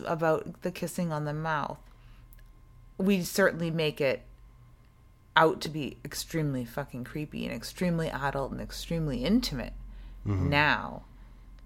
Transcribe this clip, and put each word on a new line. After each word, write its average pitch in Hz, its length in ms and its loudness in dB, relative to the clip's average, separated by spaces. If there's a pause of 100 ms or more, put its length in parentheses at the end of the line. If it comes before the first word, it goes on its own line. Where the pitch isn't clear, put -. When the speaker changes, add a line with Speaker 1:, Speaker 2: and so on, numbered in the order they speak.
Speaker 1:
about 160 580 0
the 180 100 -2
kissing 175 400 -4
on 151 120 -2
the 147 80 -2
mouth. 156 460 -2 (1200)
We 190 240 4
certainly 170 480 2
make 156 300 0
it 131 240 2 (1120)
out 160 240 6
to - 80 -4
be 147 360 -6
extremely 147 600 -2
fucking 123 400 -8
creepy 143 420 -6
and 120 80 -6
extremely 165 540 0
adult 135 440 -2
and 127 80 -6
extremely 147 640 -4
intimate 185 480 2 (540)
Speaker 2:
Mm-hmm. 104 220 2
Speaker 1:
now. 139 540 2 (640)